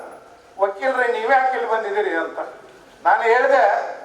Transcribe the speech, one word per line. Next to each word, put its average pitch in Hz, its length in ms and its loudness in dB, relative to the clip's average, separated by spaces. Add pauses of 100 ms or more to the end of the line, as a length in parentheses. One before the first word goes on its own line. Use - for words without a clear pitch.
(600)
"ವಕೀಲ್ರೆ, 240 520 0
ನೀವ್ಯಾಕೆ 254 440 2
ಇಲ್ಲಿ 233 140 -4
ಬಂದಿದ್ದೀರಿ?" 202 460 -2
ಅಂತ. - 220 -6 (680)
ನಾನು 208 180 4
ಹೇಳಿದೆ, 247 840 2